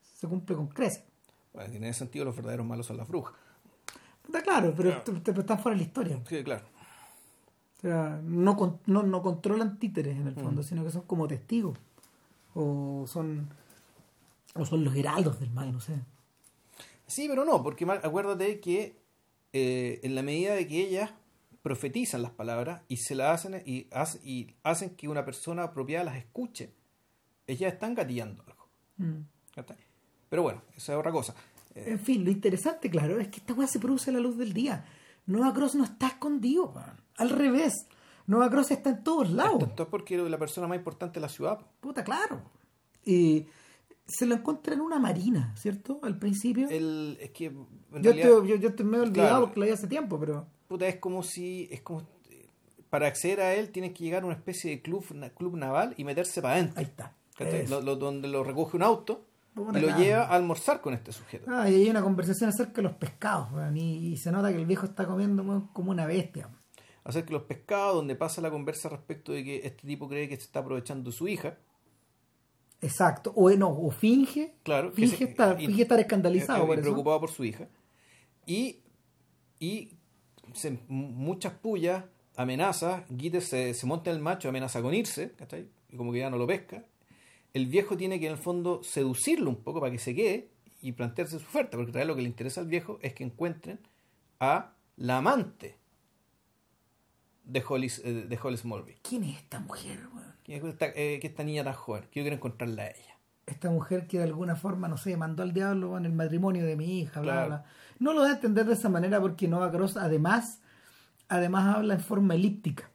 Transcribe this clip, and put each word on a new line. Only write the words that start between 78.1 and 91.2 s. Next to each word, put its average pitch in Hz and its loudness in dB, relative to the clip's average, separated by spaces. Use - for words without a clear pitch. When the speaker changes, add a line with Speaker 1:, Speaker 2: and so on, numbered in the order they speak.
Speaker 2:
Y, 220 -4
y 190 -8
se, - -8
m-, 123 -6
muchas 139 -6
pullas, 185 -2
amenazas, 170 0
Guiter 160 -2
se, 127 -2
se 123 -6
monta 165 -2
en 165 -2
el 151 -6
macho, 160 -2
amenaza 131 -4
con 127 0
irse, 214 -2
¿cachai? - -16
Y 127 -16
como 120 -6
que 120 -2
ya 135 -4
no 123 -2
lo 120 0
pesca. 196 -6
El 131 0
viejo 196 2
tiene 185 -4
que 156 -4
en 156 -4
el 147 -8
fondo 175 -2
seducirlo 147 0
un 120 -2
poco 156 -6
para 131 -2
que 123 -8
se 123 -6
quede 214 0
y 131 -8
plantearse 151 -4